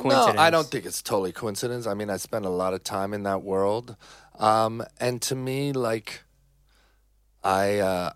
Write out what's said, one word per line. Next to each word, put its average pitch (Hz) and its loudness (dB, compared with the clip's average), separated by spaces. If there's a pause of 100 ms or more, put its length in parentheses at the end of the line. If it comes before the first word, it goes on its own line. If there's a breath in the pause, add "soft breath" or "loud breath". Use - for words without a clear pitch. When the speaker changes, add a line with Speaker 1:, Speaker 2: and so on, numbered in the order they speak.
(100)
Speaker 1:
I 196 6
don't 165 2
Speaker 2:
coincidence? - -14
Speaker 1:
think 113 -6
it's - -8
totally 95 -2
coincidence. 120 -4
I 101 -2
mean, 104 -4
I 95 -2
spent 110 -6
a 95 -2
lot 92 0
of 92 -8
time 98 -4
in 104 -6
that 98 -2
world. 101 -2 (420 loud breath)
Um, 110 2 (160)
and 123 -2
to - -4
me, 135 -2
like, 113 -4 (1200)
I, 98 2
uh, 92 0